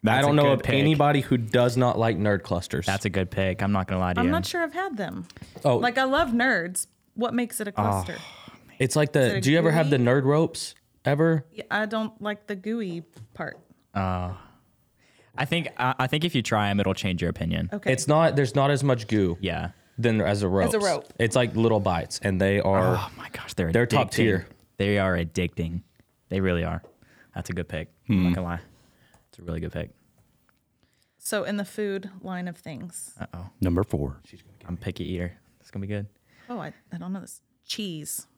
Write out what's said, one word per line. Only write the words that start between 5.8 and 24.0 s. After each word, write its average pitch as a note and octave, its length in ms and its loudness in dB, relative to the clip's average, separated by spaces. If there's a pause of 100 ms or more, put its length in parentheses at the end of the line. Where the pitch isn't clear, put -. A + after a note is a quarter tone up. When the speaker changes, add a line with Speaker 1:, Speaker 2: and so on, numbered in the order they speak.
Speaker 3:
I C4 60 2
love C#4 260 2
nerds. A3+ 560 0 (280)
What A#3 200 -4
makes A#3+ 260 -4
it G#3 80 -6
a G3 80 -10
Speaker 1:
Oh, G#2+ 60 0
Speaker 3:
cluster? G2 340 0 (600)
Speaker 2:
It's C3 180 0
like D3+ 140 2
Speaker 3:
Is - 20 -20
Speaker 2:
the, B2 220 4
Speaker 3:
it - 20 0
a F#2+ 60 0
Speaker 2:
do C3+ 100 4
you D#3+ 60 6
ever E3 120 4
have D#3 200 2
the C#3 80 4
Speaker 3:
gooey? A#2+ 80 4
Speaker 2:
Nerd C3 180 4
Ropes D3+ 500 0 (300)
ever? D#3 480 2
Speaker 3:
Yeah, - 180 -14
I G#3 140 0
don't G#3+ 380 -6
like G#3 240 -8
the G#3 100 -8
gooey F#3+ 480 -6 (300)
part. - 260 -10 (340)
Speaker 1:
Uh, F#2 380 -2 (1000)
I - 120 -2
think, E3 220 -2 (100)
I, B2+ 220 0
I C3 80 2
think D#3 180 0
if E3+ 80 -4
you B2+ 80 2
try G#2 260 2
'em, G2+ 100 2
it'll G2 140 2
change F#2 300 -2
your E2+ 80 2
opinion. E2+ 420 -2
Speaker 3:
Okay. - 180 -2
Speaker 2:
It's - 160 0
not, D3+ 300 4
there's C3+ 180 2
not C#3 160 4
as C3+ 140 0
much A#2+ 240 2
goo F#2+ 320 2
Speaker 1:
Yeah. E2 300 -4 (260)
Speaker 2:
than A2+ 240 2
as G2+ 220 2
a G2 60 0
rope. F#2+ 200 4
Speaker 3:
As - 60 0
a A3 60 2
rope. F3 380 0
Speaker 2:
It's A2+ 160 2
like B2 220 2
little A2+ 240 4
bites, F2+ 420 -2
and F#2+ 160 0
they G2 220 4
are F#2 360 4
Speaker 1:
Oh G2 200 -6
my - 140 -16
gosh, - 240 -14
they're E2+ 180 -2
Speaker 2:
they're A#2 140 4
top B2 220 2